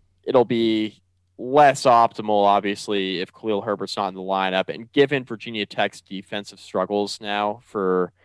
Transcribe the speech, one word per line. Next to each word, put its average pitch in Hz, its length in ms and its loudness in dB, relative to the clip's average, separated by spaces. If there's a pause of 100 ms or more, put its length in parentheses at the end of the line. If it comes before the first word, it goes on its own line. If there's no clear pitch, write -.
(220)
it'll 123 220 4
be 110 580 -2 (340)
less 135 460 4
optimal, 113 640 4
obviously, 101 760 0
if 95 120 -8
Khalil 104 300 -4
Herbert's 101 340 -6
not 104 100 -2
in 95 80 -6
the 95 60 -12
lineup. 95 520 -2
And 107 200 -14
given 139 320 2
Virginia 110 420 -8
Tech's - 340 -4
defensive 101 600 -12
struggles 101 600 -4
now 104 440 -4
for 92 480 -2 (120)